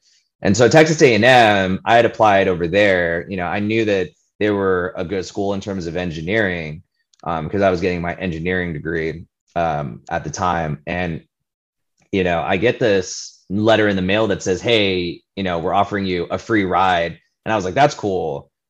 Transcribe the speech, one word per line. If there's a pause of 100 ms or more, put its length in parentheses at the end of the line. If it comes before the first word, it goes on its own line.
(420)
And
so
Texas
A
and
M,
I
had
applied
over
there.
You
know,
I
knew
that (280)
they
were
a
good
school
in
terms
of
engineering, (420)
um,
'cause
I
was
getting
my
engineering
degree, (300)
um,
at
the
time.
And, (880)
you
know,
I
get
this
letter
in
the
mail
that
says,
"Hey, (140)
you
know,
we're
offering
you
a
free
ride." (260)
And
I
was
like,
"That's
cool." (200)